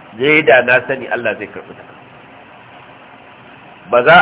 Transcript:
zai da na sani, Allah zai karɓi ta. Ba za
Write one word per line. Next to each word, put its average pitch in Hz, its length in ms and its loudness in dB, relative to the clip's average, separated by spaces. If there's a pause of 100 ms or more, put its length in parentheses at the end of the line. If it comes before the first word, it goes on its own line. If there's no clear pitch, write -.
(180)
zai 151 240 0
da 143 200 4
na 123 240 -2
sani, 127 220 -10
Allah 113 300 -6
zai 104 100 -12
karɓi - 240 -20
ta. - 120 -20 (2000)
Ba 120 140 0
za 160 180 6